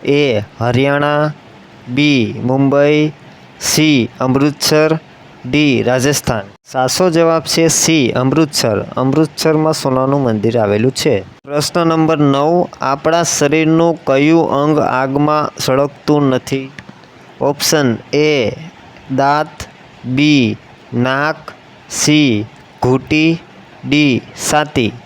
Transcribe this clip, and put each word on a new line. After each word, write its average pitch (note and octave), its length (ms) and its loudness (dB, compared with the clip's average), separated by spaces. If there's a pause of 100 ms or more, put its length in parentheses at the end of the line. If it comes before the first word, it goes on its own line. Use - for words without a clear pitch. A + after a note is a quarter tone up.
એ C#3 340 2 (220)
હરિયાણા, C#3+ 680 0 (580)
બી C3 540 2
મુંબઈ, C#3+ 720 2 (480)
સી D3+ 480 2 (100)
અમૃતસર, D3 800 0 (460)
ડી C3 380 2
રાજસ્થાન. B2 600 -2 (220)
સાચો C3 440 0
જવાબ E3 340 2
છે E3 240 0
સી D#3 440 2
અમૃતસર. C3 720 0 (100)
અમૃતસરમાં D#3 760 0
સોનાનું C3+ 500 -2
મંદિર A2+ 360 0
આવેલું G#2+ 320 0
છે. A2+ 320 -2 (200)
પ્રશ્ન D3 440 -4
નંબર D#3+ 300 0
નવ, D3 480 2 (160)
આપણા D3+ 420 -2
શરીરનું D#3+ 840 2
કયું C#3+ 580 2
અંગ D3+ 160 2
આગમાં C#3+ 800 0
સળગતું C#3+ 720 0
નથી? C3+ 420 -4 (720)
ઓપ્શન C#3 540 0 (180)
એ C#3+ 360 0 (680)
દાંત, C#3+ 520 -2 (380)
બી B2+ 520 2 (360)
નાક, C3+ 420 -2 (540)
સી C#3 560 0 (360)
ઘૂંટી, D#3 580 0 (500)
ડી C#3+ 320 2 (300)
છાતી. D3 420 0 (120)